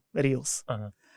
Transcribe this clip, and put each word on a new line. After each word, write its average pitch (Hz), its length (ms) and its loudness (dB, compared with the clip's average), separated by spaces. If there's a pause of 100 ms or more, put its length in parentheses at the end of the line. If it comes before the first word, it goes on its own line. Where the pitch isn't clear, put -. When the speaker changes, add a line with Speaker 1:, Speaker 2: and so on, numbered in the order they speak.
(140)
Speaker 1:
Reels. 135 540 2
Speaker 2:
Ага. 107 240 -4 (240)